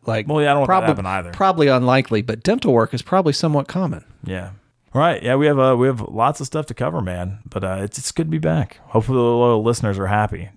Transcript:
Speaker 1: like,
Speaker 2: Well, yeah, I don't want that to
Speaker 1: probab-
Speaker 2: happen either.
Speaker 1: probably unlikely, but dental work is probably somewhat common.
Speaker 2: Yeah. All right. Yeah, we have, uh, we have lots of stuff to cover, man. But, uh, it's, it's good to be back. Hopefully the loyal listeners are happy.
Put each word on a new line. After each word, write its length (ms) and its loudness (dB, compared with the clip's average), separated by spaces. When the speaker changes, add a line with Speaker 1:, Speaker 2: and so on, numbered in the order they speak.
Speaker 1:
like, 220 -2
Speaker 2:
Well, 140 0
yeah, 100 2
I 20 4
don't 140 2
want 20 0
that 120 4
to 20 -2
Speaker 1:
probab- 60 0
Speaker 2:
happen 180 0
either. 240 -4
Speaker 1:
probably 360 2
unlikely, 540 2
but 220 -6
dental 300 0
work 200 2
is 80 -4
probably 320 0
somewhat 340 0
common. 360 -4
Speaker 2:
Yeah. 280 -8
All 80 2
right. 220 0
Yeah, 120 0
we 120 2
have, 100 2
uh, 220 4
we 80 4
have 140 -2
lots 400 -2
of 60 -8
stuff 200 -6
to 80 -8
cover, 260 -4
man. 380 -6
But, 140 -6
uh, 180 -4
it's, 160 -8
it's 140 -8
good 160 -2
to 40 -4
be 60 -2
back. 500 -2
Hopefully 300 0
the 60 4
loyal 400 4
listeners 340 0
are 100 -4
happy. 500 -2